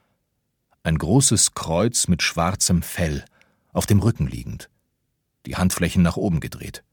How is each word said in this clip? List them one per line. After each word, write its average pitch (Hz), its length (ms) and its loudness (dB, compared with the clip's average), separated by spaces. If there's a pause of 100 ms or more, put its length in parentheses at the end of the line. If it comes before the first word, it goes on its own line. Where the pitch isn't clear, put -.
(840)
Ein 80 140 0
großes 104 560 2
Kreuz 90 540 0
mit 82 160 2
schwarzem 85 580 0
Fell, 76 440 -4 (480)
auf 90 120 -2
dem 101 140 4
Rücken 107 280 0
liegend, 60 420 -10 (760)
die - 120 -8
Handflächen 90 440 2
nach 85 140 4
oben 80 240 0
gedreht. - 540 -10